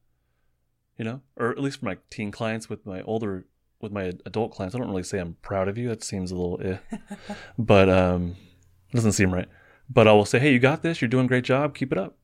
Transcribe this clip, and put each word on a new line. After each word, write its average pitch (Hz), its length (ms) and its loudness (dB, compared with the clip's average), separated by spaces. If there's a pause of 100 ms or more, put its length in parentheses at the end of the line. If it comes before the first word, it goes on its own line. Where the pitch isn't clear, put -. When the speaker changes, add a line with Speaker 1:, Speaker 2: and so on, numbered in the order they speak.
(960)
Speaker 1:
You 117 80 -8
know, 120 160 -8 (160)
or 117 140 -2
at - 80 -6
least 139 220 -6
for - 40 -10
my 95 140 -6 (100)
teen 104 220 -8
clients, 113 400 -6
with 107 160 -12
my 92 160 -10
older, 104 420 -4 (380)
with 107 100 -10
my 101 120 -4 (200)
adult 107 280 -4
clients, 95 220 -8
I 123 40 -4
don't 117 100 -6
really 92 140 -4
say, 98 160 -6
"I'm 85 240 -6
proud 95 260 -2
of 101 80 -4
you." 120 140 -4
That 110 120 -8
seems 92 280 -6
a 92 60 -6
little 90 280 -4
eh. 95 140 -4 (400)
Speaker 2:
<laughs> - 400 -16
Speaker 1:
But, 104 320 6
um, 90 460 2 (520)
it - 80 -4
doesn't 110 160 2
seem 95 220 2
right. 90 140 -4 (420)
But 113 180 6
I 107 40 10
will 104 120 8
say, 110 140 2
"Hey, 139 160 4
you 123 40 6
got 131 220 2
this. 165 220 -2
You're 120 80 0
doing 127 160 2
a - 20 0
great 127 160 0
job. 143 300 0
Keep 131 180 -4
it 165 60 -2
up." 190 240 -8